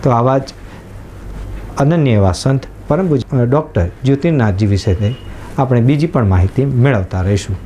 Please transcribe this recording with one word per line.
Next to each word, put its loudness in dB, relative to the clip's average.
તો 2
આવા 2
જ -6
અનન્ય 2
એવા 4
સંત 0
પરમ 0
પૂજ્ય, 0
અ, 4
ડૉક્ટર 0
જ્યોતિર્નાથજી 2
વિશેની 0
આપણે 2
બીજી 2
પણ 2
માહિતી 2
મેળવતા 2
રહીશું. -2